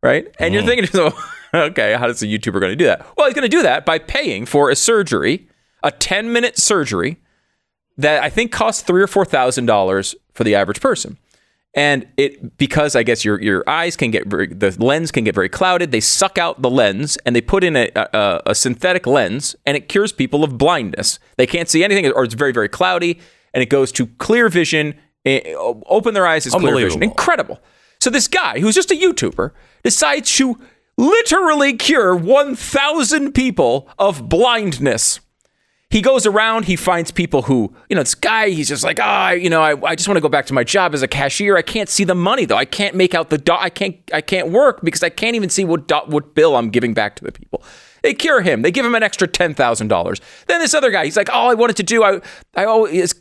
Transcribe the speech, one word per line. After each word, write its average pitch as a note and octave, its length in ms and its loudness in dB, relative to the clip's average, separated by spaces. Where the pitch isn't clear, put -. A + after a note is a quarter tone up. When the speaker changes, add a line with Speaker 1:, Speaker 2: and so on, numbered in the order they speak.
Speaker 1:
Right? C#3 240 0
And E3+ 140 -2
you're G#3 100 0
Speaker 2:
Mm. G3+ 40 -2
Speaker 1:
thinking, A#3+ 200 0
so, D#3+ 260 2
<laughs> - 180 -18
"Okay, D3 440 0
how A#2+ 100 -2
is A#2+ 140 -4
a A2 60 -4
YouTuber G#2 340 -2
gonna F#2+ 140 0
do D#3+ 100 0
that?" - 200 0
Well, D4 80 4
he's C4 80 2
gonna C4 160 -2
do D#4+ 140 2
that D3 220 0
by D#3+ 140 0
paying D#3 460 -4
for C#3+ 240 4
a C3 60 2
surgery, D3+ 720 0
a D3 80 0
ten-minute A#3 680 -2
surgery C3 600 -2
that D3 260 0
I D3 60 -2
think A3+ 220 -4
costs - 320 -2
three F3+ 180 2
or G3 60 4
four F#3+ 180 2
thousand B2+ 400 0
dollars G2 500 0
for - 100 -4
the G#2+ 120 2
average G2+ 260 0
person. - 360 -2
And C#3+ 340 0
it, - 400 -2
because D3 380 0
I A#2 80 4
guess A2+ 220 0
your, G#2 140 0
your F#2+ 280 0
eyes E3 280 -2
can B2+ 140 -2
get A2 180 -2
very, G2 200 -2
the G2 240 -2
lens D3+ 280 0
can A#2+ 120 -2
get G#2 120 0
very F#2+ 140 0
clouded, F3+ 420 0
they A2+ 80 0
suck - 400 0
out E3+ 240 -4
the B2 80 2
lens B2 520 0
and A#2+ 120 0
they A#2 60 2
put F#3+ 220 0
in E3+ 120 0
a, A#2+ 200 2
a, G2+ 520 0
a G2+ 80 0
synthetic F3+ 500 -2
lens B2+ 580 0
and C#3+ 140 -2
it C#3+ 100 -8
cures G3+ 240 0
people C#3+ 320 0
of C3+ 140 -4
blindness. C3+ 640 -2
They - 80 4
can't E3+ 240 -4
see E3 140 4
anything, G3 280 2
or C3 120 0
it's A2+ 100 -4
very, C#3 180 -2
very A2+ 180 0
cloudy, F3 500 -2
and B2+ 80 0
it A#2+ 80 -2
goes C3+ 240 2
to A#2+ 140 -4
clear A3+ 420 0
vision. D#3 460 0
Eh, C3+ 300 -2
o-, G#2+ 320 -6
open G#3+ 280 2
their F#3+ 120 2
eyes, D#3+ 200 0
it's B2 80 -2
clear F3+ 100 2
vision. B2+ 80 2
Speaker 2:
Unbelievable. D#2 100 -2
Speaker 1:
Incredible. - 560 -2
So - 100 0
this B3 180 0
guy, C#3+ 320 -4
who's G#3+ 160 2
just F#4 160 0
a F4+ 40 2
YouTuber, D#4 560 -2
decides C#4+ 540 0
to B3+ 220 0
literally D#4+ 760 2
cure A3+ 420 2
one B3 400 2
thousand C#4+ 800 -2
people D#3 560 0
of E3 300 0
blindness. E3 880 0
He G#3+ 120 2
goes C4 240 2
around, G#3+ 400 0
he F3+ 100 0
finds E3+ 360 -2
people D#3+ 320 -2
who, A#2+ 300 0
you G3 60 0
know, E3+ 60 2
this - 120 -2
guy, A3 360 0
he's D#3 180 -4
just D3 160 -6
like, - 180 -2
"Ah, G3 300 0
you F3+ 180 0
know, D#3+ 120 2
I, D3+ 200 0
I E3 40 -2
just D#3+ 140 -6
wanna F#3+ 120 2
go D3+ 80 2
back C#3 180 0
to C3+ 60 -6
my B2+ 120 2
job F3+ 280 0
as C#3+ 80 -2
a C3 60 -2
cashier. D3 500 0
I E3+ 40 2
can't G#3+ 260 -4
see - 160 -2
the F#3 100 0
money, G3 320 0
though. G#2+ 120 0
I B2+ 80 0
can't G3+ 280 -4
make F#3 220 2
out E3 140 -2
the D#3 80 0
do-, C#3+ 160 2
I F3+ 160 0
can't, G3 260 -6
I D#3 80 0
can't F3+ 280 -4
work B3 340 2
because E3 180 -2
I F3 80 0
can't A#3 280 -4
even G3 120 -2
see F#3+ 160 -2
what D#3+ 220 -2
do-, D3 200 0
what D3 280 -4
bill D3+ 220 6
I'm A#2 120 0
giving A#2+ 240 0
back G#2 240 -2
to - 60 -20
the - 80 -10
people." - 320 -12
They - 100 2
cure C#4+ 280 0
him. E3+ 200 0
They F3+ 100 2
give B3+ 140 0
him A#3+ 100 0
an A3+ 80 2
extra G3 240 0
ten E3+ 280 -2
thousand A#2 320 0
dollars. F2 320 0
Then E4+ 120 0
this D#4 140 0
other C4+ 180 2
guy, F#3 140 0
he's D#3 120 -4
like, G#3 160 0
"All A#3+ 160 2
I B3 40 4
wanted A3+ 240 2
to G3+ 60 -2
do, A3 200 2
I, G3 160 4
I F#3 100 0
always" A3 280 2